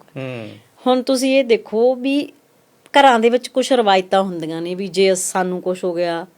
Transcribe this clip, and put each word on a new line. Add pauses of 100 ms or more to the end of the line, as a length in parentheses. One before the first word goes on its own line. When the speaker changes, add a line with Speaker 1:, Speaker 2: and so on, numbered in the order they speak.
(180)
Speaker 1:
ਹੂੰ। (380)
Speaker 2:
ਹੁਣ
ਤੁਸੀਂ
ਇਹ
ਦੇਖੋ
ਵੀ (720)
ਘਰਾਂ
ਦੇ
ਵਿੱਚ
ਕੁਛ
ਰਵਾਇਤਾਂ
ਹੁੰਦੀਆਂ
ਨੇ
ਵੀ
ਜੇ
ਸਾਨੂੰ
ਕੁਛ
ਹੋ
ਗਿਆ, (120)